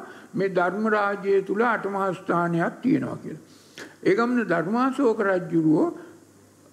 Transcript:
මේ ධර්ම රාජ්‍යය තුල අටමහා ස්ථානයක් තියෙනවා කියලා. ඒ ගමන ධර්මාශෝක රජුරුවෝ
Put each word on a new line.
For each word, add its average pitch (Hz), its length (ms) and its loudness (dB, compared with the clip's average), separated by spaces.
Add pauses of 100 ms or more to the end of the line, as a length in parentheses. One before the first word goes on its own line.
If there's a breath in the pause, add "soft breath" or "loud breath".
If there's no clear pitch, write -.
(300 loud breath)
මේ 190 180 -2
ධර්ම 180 380 0
රාජ්‍යය 202 560 2
තුල 196 200 -2
අටමහා 196 500 0
ස්ථානයක් 170 680 -2
තියෙනවා 131 380 0
කියලා. - 300 -14 (520 loud breath)
ඒ - 160 2
ගමන 240 300 0
ධර්මාශෝක 220 760 0
රජුරුවෝ 170 680 2 (880 loud breath)